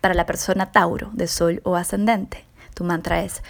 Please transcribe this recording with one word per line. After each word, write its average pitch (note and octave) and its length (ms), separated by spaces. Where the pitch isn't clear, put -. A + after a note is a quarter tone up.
Para F#3+ 140
la F3 100
persona F#3+ 460
Tauro F3 420
de F3 140
Sol E3+ 360
o F3+ 120
Ascendente, G3 680
tu - 100
mantra E3+ 400
es, - 260